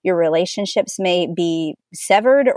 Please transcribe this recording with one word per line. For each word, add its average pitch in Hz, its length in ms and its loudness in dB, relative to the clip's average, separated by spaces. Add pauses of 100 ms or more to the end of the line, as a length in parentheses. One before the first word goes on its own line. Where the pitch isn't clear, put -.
Your 185 120 0
relationships 170 840 -2
may 180 280 0
be 165 480 -4 (200)
severed 247 640 2